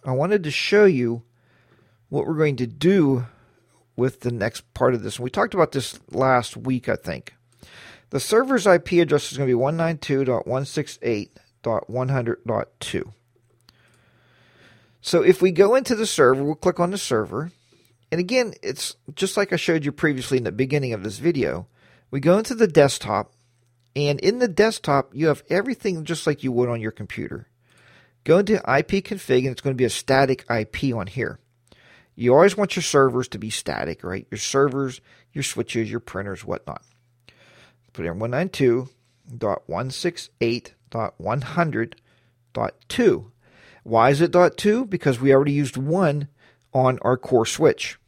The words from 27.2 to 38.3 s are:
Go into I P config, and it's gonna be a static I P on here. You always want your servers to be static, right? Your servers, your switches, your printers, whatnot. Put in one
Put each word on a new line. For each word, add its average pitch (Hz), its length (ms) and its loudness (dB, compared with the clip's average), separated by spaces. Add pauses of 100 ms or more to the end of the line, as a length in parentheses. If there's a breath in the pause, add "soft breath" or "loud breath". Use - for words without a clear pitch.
Go 165 140 6
into 202 300 0
I 139 120 4
P 196 200 -2
config, 139 380 0
and 127 80 -2
it's 117 140 -8
gonna 135 140 -4
be 123 100 0
a 113 40 2
static 131 600 0
I 110 140 -2
P - 260 -4
on 104 160 -6
here. 113 320 -8 (720 soft breath)
You 120 200 2
always 190 240 6
want 202 180 -2
your 170 80 -4
servers 131 460 2
to - 100 -12
be 107 100 -10
static, 69 540 -8
right? 90 260 -8
Your 151 80 -10
servers, 139 600 -2 (320 soft breath)
your 143 120 -8
switches, 117 460 -4
your 117 120 -6
printers, 98 420 -10
whatnot. - 400 -10 (1120 soft breath)
Put 87 120 -8
in 85 140 -6
one 117 120 -6